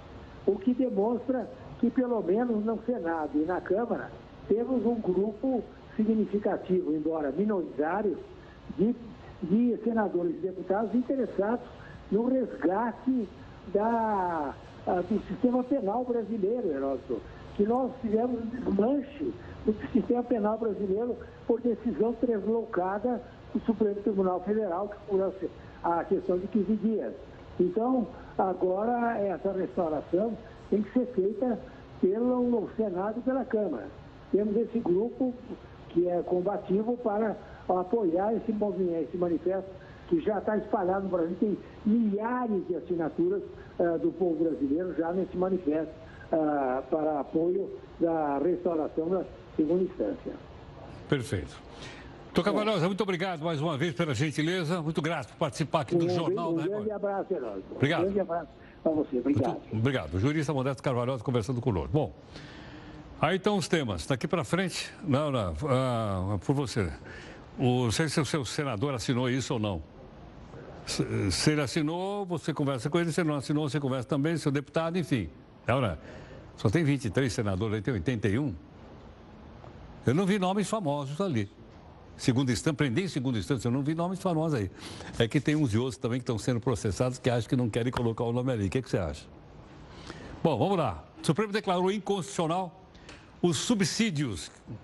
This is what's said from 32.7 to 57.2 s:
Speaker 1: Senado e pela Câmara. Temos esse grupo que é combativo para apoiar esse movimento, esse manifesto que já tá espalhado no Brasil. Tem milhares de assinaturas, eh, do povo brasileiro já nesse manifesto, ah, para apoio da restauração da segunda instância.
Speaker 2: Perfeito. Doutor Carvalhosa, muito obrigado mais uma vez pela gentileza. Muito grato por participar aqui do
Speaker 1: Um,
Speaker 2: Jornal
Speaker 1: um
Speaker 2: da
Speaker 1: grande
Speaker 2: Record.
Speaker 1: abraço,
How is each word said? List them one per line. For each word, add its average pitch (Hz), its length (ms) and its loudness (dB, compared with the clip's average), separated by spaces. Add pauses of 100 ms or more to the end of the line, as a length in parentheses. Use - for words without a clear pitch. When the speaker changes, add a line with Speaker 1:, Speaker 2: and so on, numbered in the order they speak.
Speaker 1:
Senado 208 440 0
e - 20 -4
pela 262 240 0
Câmara. 160 420 -2 (440)
Temos 208 240 4
esse 233 240 2
grupo 226 560 2 (540)
que 175 180 4
é 175 160 2
combativo 196 760 0
para 214 380 0 (320)
apoiar 185 680 2
esse 220 200 0
movimento, 185 560 0
esse 185 80 -4
manifesto 180 520 0 (380)
que 165 140 4
já 196 200 0
tá 214 160 2
espalhado 196 460 2
no 190 60 -4
Brasil. 180 300 2
Tem 208 180 2 (280)
milhares 220 840 2
de 175 80 0
assinaturas, 170 680 0 (340)
eh, 170 220 4
do 160 140 2
povo 165 300 2
brasileiro 151 540 0
já 165 140 0
nesse 180 260 -2
manifesto, 160 560 0 (380)
ah, 143 580 2
para 156 300 2
apoio 180 500 0 (300)
da 156 400 2
restauração 160 720 0
da 185 160 2 (300)
segunda 165 280 4
instância. - 500 -4 (760)
Speaker 2:
Perfeito. 110 500 -2 (760)
Doutor 190 200 2
Carvalhosa, 202 340 2
muito 202 160 0
obrigado 180 400 -2
mais 165 160 0
uma 156 180 0
vez 160 160 0
pela 156 220 0
gentileza. 156 640 0
Muito 160 200 -2
grato 151 320 -2
por - 20 -20
participar 160 460 0
aqui 175 160 0
do 170 80 4
Speaker 1:
Um, 175 40 2
Speaker 2:
Jornal 170 440 0
Speaker 1:
um - 20 0
Speaker 2:
da 160 80 0
Speaker 1:
grande 208 200 -2
Speaker 2:
Record. 214 80 -2
Speaker 1:
abraço, 196 420 -2